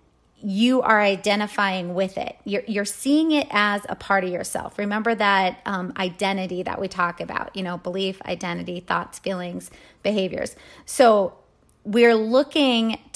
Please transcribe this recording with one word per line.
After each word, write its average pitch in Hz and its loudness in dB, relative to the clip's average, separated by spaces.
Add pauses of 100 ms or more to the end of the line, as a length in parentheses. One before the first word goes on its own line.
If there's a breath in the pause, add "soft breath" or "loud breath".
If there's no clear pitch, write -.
(420)
you 226 2
are 214 4
identifying 202 0
with 185 -2
it. - -8
You're, 202 -4
you're 202 -2
seeing 302 2
it 294 2
as 208 0
a - -6
part 196 0
of 185 -4
yourself. - -8
Remember 214 -2
that, 196 2
um, 180 -4
identity 185 -4
that - -6
we 196 -4
talk 175 -2
about, - -8
you 196 -6
know, 175 -6
belief, 190 -6
identity, 175 -6
thoughts, 180 -4
feelings, 180 -8 (320 loud breath)
behaviors. 196 -2 (300 loud breath)
So 214 4 (500)
we're 233 6
looking 233 2 (180)